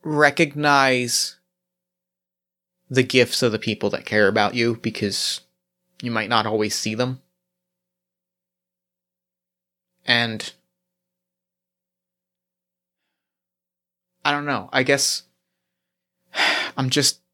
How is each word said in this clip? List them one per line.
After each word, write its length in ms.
Recognize 1300
the 140
gifts 400
of 100
the 60
people 320
that 160
care 220
about 260
you, 220
because 680
you 100
might 200
not 160
always 280
see 200
them. 260
And 440
I 80
don't 140
know, 260
I 120
guess 400
<sighs> 20
I'm 120
just 320